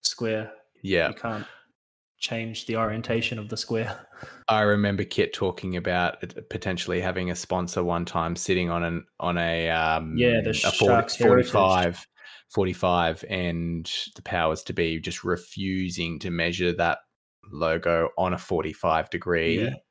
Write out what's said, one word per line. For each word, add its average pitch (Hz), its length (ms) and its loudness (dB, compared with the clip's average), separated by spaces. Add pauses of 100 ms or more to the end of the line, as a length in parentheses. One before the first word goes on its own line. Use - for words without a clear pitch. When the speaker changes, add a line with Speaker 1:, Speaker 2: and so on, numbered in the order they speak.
Speaker 1:
square. 110 500 -2 (300)
Speaker 2:
Yeah. 87 280 4
Speaker 1:
You - 40 -6
can't 107 320 -6 (720)
change 113 480 -6
the 110 120 -2
orientation 113 600 -2
of 107 120 -10
the 110 80 -6
square. 113 420 -4 (260)
<laughs> - 220 -10
Speaker 2:
I 110 140 4
remember 104 420 4
Kit - 280 0
talking 92 460 -2
about 87 460 0
it, - 260 -12
potentially 90 520 -2
having 92 280 -2
a 85 60 -2
sponsor 90 480 -2
one 85 220 0
time 85 300 -2
sitting 90 360 0
on 85 120 0
an, 85 220 -4 (140)
on 87 180 0
a, 82 320 0
um, 80 480 0
Speaker 1:
Yeah, 117 240 4
the 110 80 -2
Speaker 2:
a 110 40 -2 (180)
forty, - 160 2
Speaker 1:
Sharks 117 300 4
Heritage. 123 340 6
Speaker 2:
forty-five, 92 560 2 (420)
forty-five, 87 800 2
and 85 580 -2 (280)
the - 80 -18
powers 80 400 0
to - 100 -8
be 82 260 0
just 85 240 -8
refusing 90 960 -2
to 90 140 -6
measure 85 420 0
that 85 240 2 (540)
logo 82 680 0
on 90 160 0
a 85 40 -2
forty-five 82 720 -2
degree. 85 540 0
Speaker 1:
Yeah. 127 100 -2 (180)